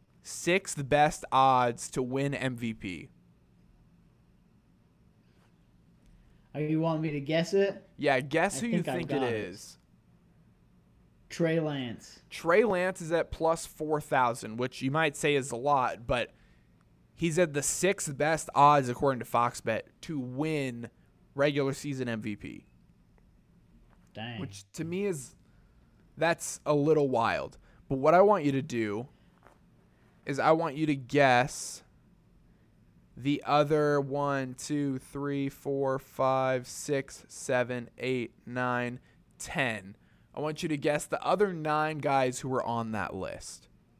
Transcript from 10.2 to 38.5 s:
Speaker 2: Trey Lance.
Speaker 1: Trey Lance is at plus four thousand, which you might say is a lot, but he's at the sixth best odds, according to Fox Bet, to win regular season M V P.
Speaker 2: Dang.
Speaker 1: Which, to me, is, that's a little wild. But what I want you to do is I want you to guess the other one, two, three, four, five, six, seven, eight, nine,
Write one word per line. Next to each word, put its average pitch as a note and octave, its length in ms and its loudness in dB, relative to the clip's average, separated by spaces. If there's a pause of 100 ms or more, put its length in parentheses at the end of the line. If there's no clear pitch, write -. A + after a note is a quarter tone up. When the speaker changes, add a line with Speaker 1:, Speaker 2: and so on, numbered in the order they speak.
Speaker 2:
Trey E3 300 0
Lance. C#3 600 -6 (100)
Speaker 1:
Trey F3 320 4
Lance F#3 380 0
is D#3+ 100 -6
at E3 180 2
plus D#3+ 380 -2
four D3+ 340 -4
thousand, A#2+ 560 0
which B2 240 -4
you C3 80 0
might D3+ 260 0
say D3 200 2
is C3+ 160 -2
a B2 40 -6
lot, A#2+ 520 0
but B2 240 -2 (840)
he's E3 240 -2
at E3+ 160 2
the C#3+ 80 -2
sixth F3 560 -2
best D3+ 380 0
odds, C#3+ 340 8
according B2+ 300 0
to A2 60 -8
Fox A#2+ 360 0
Bet, A2 240 -4 (160)
to D#3 180 -8
win B2+ 680 -4 (460)
regular C#3 380 2
season C3 360 -6
M A2+ 100 -2
V G#2+ 160 -6
P. A#1+ 300 -14 (1500)
Speaker 2:
Dang. A2+ 240 -12
Speaker 1:
Which, - 340 -12
to E3 100 -8
me, F3 220 -4
is, D#3 300 -6 (840)
that's - 480 -2
a D3+ 80 2
little D3 340 4
wild. A2 520 0 (280)
But C3+ 120 -2
what D3+ 160 6
I F#3 60 10
want G3+ 220 6
you C#3+ 100 2
to C3+ 100 0
do A2+ 440 -4 (1160)
is C#3 140 -4
I C#3+ 140 6
want D#3+ 240 -2
you D#3 100 -2
to D3+ 80 2
guess C3 880 2 (1300)
the C3+ 300 -2
other D3 560 4
one, C#3 540 -2
two, C#3+ 420 -2
three, C#3 500 -4
four, C3+ 520 -2
five, C3 680 0
six, - 600 -6
seven, B2 720 -4
eight, B2 340 -4 (140)
nine, B2 520 -4 (380)